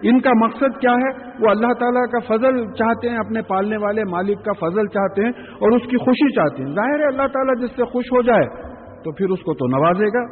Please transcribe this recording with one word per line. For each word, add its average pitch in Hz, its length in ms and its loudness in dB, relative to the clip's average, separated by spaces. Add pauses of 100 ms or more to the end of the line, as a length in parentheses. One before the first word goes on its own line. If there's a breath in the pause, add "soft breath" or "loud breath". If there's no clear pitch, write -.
ان 240 160 6
کا 269 140 2
مقصد 233 480 0
کیا 247 100 4
ہے؟ 262 480 -2
وہ 220 100 4
اللہ 226 240 2
تعالیٰ 247 380 0
کا 240 80 -2
فضل 240 460 0
چاہتے 226 440 -2
ہیں، 240 80 -4
اپنے 220 240 -4
پالنے 202 360 -2
والے 208 260 -2
مالک 196 420 -2
کا 214 60 -2
فضل 196 360 -2
چاہتے 196 360 -2
ہیں 240 80 0
اور - 400 -2
اس 240 180 4
کی 254 80 0
خوشی 254 380 2
چاہتے 139 280 0
ہیں۔ 139 120 -6
ظاہر 262 240 0
ہے 302 80 2
اللہ 269 200 0
تعالیٰ 262 340 0
جس 247 140 -6
سے 247 80 0
خوش 240 220 -2
ہو 247 160 2
جائے 226 240 4 (580)
تو 160 80 -6
پھر 185 180 -2
اس 185 100 0
کو 165 140 -4
تو 131 140 -2
نوازے 170 400 2
گا۔ 240 240 -2